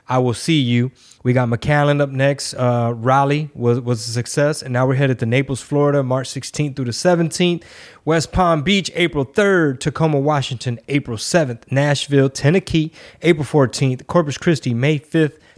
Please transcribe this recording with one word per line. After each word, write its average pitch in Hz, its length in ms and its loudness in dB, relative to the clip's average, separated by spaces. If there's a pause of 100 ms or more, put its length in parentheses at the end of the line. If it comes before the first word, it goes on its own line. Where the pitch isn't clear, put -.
I 127 120 0
will 123 160 2
see 160 260 0
you. 120 320 0 (320)
We 127 80 2
got 123 160 2
McAllen 147 520 2
up 143 100 0
next. 135 440 -2
Uh, 120 420 0
Raleigh 139 580 0
was, 120 260 0
was 117 280 -4
a - 40 -8
success, 143 480 -2
and 131 120 -10
now 127 160 0
we're 131 80 0
headed 135 240 0
to 123 60 -2
Naples, 131 360 -2
Florida, 143 400 0
March 127 240 -2
sixteenth 139 480 -6
through 131 120 -6
the 117 60 -4
seventeenth. 175 720 0 (400)
West 160 280 0
Palm 165 300 2
Beach, 196 340 2
April 160 260 0
third. 170 580 2
Tacoma, 156 380 0
Washington, 135 680 -2
April 135 280 -2
seventh. 127 540 -2
Nashville, 139 580 2
Tennessee, 160 600 0 (320)
April 156 220 2
fourteenth. 131 640 0
Corpus 156 280 0
Christi, 139 380 -2
May 139 240 0
fifth 156 400 -2 (200)